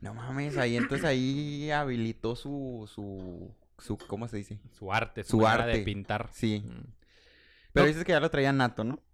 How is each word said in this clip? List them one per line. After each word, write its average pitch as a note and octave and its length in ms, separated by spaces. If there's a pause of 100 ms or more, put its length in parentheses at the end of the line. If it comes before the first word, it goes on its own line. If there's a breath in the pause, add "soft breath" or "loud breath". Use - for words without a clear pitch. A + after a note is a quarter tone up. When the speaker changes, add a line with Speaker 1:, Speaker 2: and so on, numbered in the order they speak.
Speaker 1:
No G#2 140
mames, C3+ 420
ahí A#2+ 200
entonces C3+ 280
ahí C#3+ 680
habilitó A#2+ 640
su, C3 580
su, F#2+ 600 (240)
su, G2+ 200
¿cómo G#2+ 300
se A2 100
dice? G2+ 200 (140)
Speaker 2:
Su F#2+ 200
arte, A2+ 300
su - 100
Speaker 1:
Su A2 80
Speaker 2:
manera A#2 260
de A#2 60
Speaker 1:
arte. A2 120
Speaker 2:
pintar. G2+ 480
Speaker 1:
Sí. G#2+ 340
Speaker 2:
Mm. A#2+ 260 (800 soft breath)
Speaker 1:
Pero C#3 120
Speaker 2:
No. D3 40
Speaker 1:
dices D#3 160
que F3+ 80
ya D3+ 80
lo D#3+ 100
traía C#3 220
nato, B2 320
¿no? C3 160 (140)